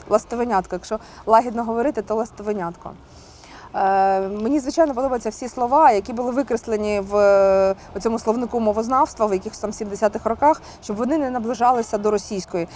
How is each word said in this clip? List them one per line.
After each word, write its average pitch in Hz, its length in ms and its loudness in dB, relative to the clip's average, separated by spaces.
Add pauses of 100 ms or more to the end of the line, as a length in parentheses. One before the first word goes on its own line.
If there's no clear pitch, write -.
ластовенятко, 240 680 -2
якщо 214 220 -8 (280)
лагідно 233 380 2
говорити, 233 380 -2
то 208 120 -4
ластовенятко. 208 760 -6 (840)
Е, 196 460 2
мені, 214 400 -2
звичайно, 294 340 0
подобаються 247 360 -2
всі 247 180 -10
слова, 254 420 4
які 208 220 0
були 247 180 -4
викреслені 220 720 -2
в, 196 160 -4
е, 196 580 6 (260)
цьому 226 180 -2
словнику 233 420 -2
мовознавства 226 680 0
в 208 60 0
якихось 190 260 -6
там 208 140 -6
сімдесятих 208 540 -4
роках, 285 360 2 (200)
щоб 208 140 -8
вони 247 220 -2
не 277 120 -2
наближалися 240 680 0
до 208 120 0
російської. 196 640 -4